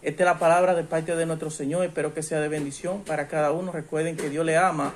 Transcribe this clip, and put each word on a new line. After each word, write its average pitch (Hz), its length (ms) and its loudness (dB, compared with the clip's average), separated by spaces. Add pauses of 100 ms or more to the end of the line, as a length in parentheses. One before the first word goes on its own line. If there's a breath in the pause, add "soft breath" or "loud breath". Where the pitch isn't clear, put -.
Esta 151 200 -2
es 180 40 6
la 170 120 4
palabra 175 380 6
de 165 80 0
parte 165 320 -2
de 165 100 0
nuestro 160 240 -4
Señor. 156 340 -2
Espero 156 300 -2
que 160 80 -4
sea 160 160 -2
de 151 80 0
bendición 151 560 -4
para 151 240 -4
cada 151 240 0
uno. 175 220 -2
Recuerden 160 440 -4
que 151 140 -4
Dios 160 160 -2
le 160 100 4
ama 160 400 2